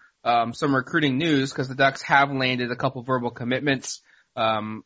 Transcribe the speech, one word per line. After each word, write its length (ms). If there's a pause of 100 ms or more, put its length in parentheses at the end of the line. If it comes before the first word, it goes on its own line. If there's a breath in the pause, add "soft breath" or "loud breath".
(240 soft breath)
um, 300
some 220
recruiting 420
news 340
'cause 160
the 60
Ducks 300
have 280
landed 380
a 60
couple 260
verbal 300
commitments, 720 (340 soft breath)
um, 500